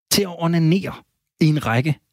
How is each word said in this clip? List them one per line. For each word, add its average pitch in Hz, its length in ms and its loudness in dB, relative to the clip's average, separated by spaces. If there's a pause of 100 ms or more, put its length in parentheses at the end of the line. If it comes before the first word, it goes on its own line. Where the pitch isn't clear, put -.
(120)
til 202 100 2
at 175 160 -6
onanere 170 560 0 (480)
i 170 40 6
en 151 200 2
række 127 320 0 (160)